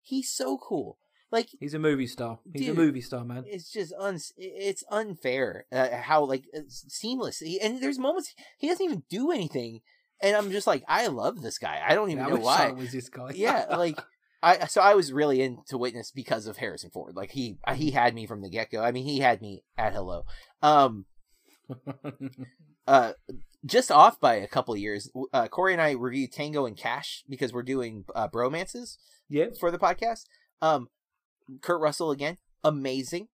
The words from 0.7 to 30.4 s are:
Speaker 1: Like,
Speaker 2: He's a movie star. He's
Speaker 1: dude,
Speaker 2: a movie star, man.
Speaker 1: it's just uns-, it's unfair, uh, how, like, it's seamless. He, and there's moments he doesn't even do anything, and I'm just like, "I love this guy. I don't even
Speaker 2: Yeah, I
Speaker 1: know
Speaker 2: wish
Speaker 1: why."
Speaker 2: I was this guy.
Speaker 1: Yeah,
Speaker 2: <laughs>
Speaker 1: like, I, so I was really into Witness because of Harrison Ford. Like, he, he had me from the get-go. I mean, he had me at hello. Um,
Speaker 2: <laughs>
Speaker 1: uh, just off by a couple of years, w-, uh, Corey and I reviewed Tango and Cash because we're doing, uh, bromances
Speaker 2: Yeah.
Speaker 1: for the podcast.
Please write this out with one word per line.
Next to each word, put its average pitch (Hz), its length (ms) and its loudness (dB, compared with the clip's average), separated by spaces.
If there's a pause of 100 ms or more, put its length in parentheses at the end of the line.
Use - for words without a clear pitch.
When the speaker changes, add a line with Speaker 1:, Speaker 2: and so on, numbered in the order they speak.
Speaker 1:
Like, 226 160 0 (120)
Speaker 2:
He's 143 160 -8
a 156 40 -4
movie 143 280 2
star. 117 320 -8 (120)
He's 143 140 -4
Speaker 1:
dude, 214 120 -2
Speaker 2:
a - 20 2
movie 143 220 4
star, 123 220 -8
man. 120 240 -10
Speaker 1:
it's 190 240 -12
just 185 260 -8
uns-, 190 400 -6
it's 190 540 -8
unfair, 135 800 -2
uh, 127 260 0
how, 147 280 2
like, 131 260 -4
it's - 320 -14 (100)
seamless. 226 460 -6
He, 175 220 -6
and 226 200 -2
there's 269 180 -4
moments 294 340 -2 (240)
he 285 100 -4
doesn't 349 160 0
even 302 260 -2
do 254 220 -2
anything, 127 500 -4 (400)
and 202 140 4
I'm 202 160 0
just 196 160 -4
like, 156 200 2
"I 196 200 2
love 151 360 -2
this - 160 -8
guy. 76 280 -6
I 147 80 6
don't 202 140 0
even 139 140 -2
Speaker 2:
Yeah, - 20 -4
I 139 40 -4
Speaker 1:
know 131 80 2
Speaker 2:
wish 113 60 -2
Speaker 1:
why." 143 240 4
Speaker 2:
I 113 40 0
was 127 200 -10
this 127 180 -8
guy. 127 260 -12
Speaker 1:
Yeah, 214 320 0
Speaker 2:
<laughs> - 100 0
Speaker 1:
like, 170 220 0 (420)
I, 175 260 6
so - 140 2
I 202 140 10
was 170 160 4
really 139 300 4
into 131 360 -4
Witness 120 340 -6
because 117 360 -4
of 104 100 -12
Harrison 90 340 -8
Ford. - 240 -14
Like, 95 160 -8
he, 123 260 -6 (180)
he 147 160 0
had 123 240 4
me 113 100 -10
from 104 160 -10
the 98 80 -10
get-go. 110 320 -4
I 120 100 2
mean, 127 140 -6
he 143 140 -2
had 127 220 4
me 101 220 -14 (140)
at 110 160 0
hello. 95 300 -6 (380)
Um, 139 440 6 (640)
Speaker 2:
<laughs> 123 160 -14 (1040)
Speaker 1:
uh, 127 260 6 (520)
just 247 260 2
off 165 280 10
by 123 160 4
a 101 120 -4
couple 120 260 -2
of 104 60 -4
years, 104 340 -6
w-, 131 200 -8
uh, 120 140 2
Corey 185 260 2
and 170 80 0
I 156 100 4
reviewed 127 400 -4
Tango 147 340 -2
and 107 120 -8
Cash - 500 -6
because 135 240 -4
we're 120 120 -6
doing, 120 420 -6 (100)
uh, 110 140 -2
bromances 165 680 -4 (320)
Speaker 2:
Yeah. 147 180 0 (120)
Speaker 1:
for 170 120 0
the 175 80 -6
podcast. 220 440 0 (380)